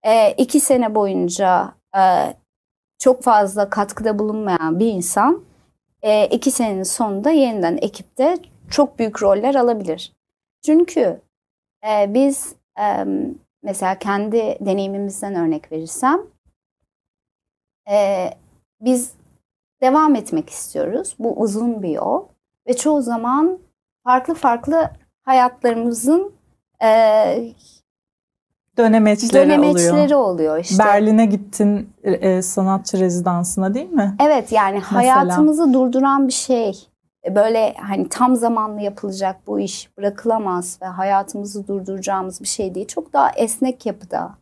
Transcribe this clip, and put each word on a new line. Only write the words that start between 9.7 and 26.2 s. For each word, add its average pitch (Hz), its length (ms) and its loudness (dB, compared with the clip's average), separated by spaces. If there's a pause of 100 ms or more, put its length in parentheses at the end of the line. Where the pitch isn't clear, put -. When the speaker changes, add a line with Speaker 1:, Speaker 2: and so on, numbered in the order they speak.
Speaker 1:
Çünkü, 302 560 2 (680)
e, 208 260 0
biz, 277 420 0 (240)
e, 202 260 -2 (580)
mesela 196 360 -4
kendi 214 600 -2
deneyimimizden 196 760 -4
örnek 160 360 -4
verirsem, 254 500 -2 (1700)
e, 196 380 0 (520)
biz 247 320 0 (680)
devam 294 340 4
etmek 170 340 -6
istiyoruz. 185 720 -6
Bu 226 220 -4
uzun 220 420 -2
bir 175 60 -4
yol 226 360 -4 (420)
ve 247 60 0
çoğu 294 280 0
zaman 254 580 -2 (440)
farklı 254 300 0
farklı 285 580 -2 (340)
hayatlarımızın, 247 1080 0 (500)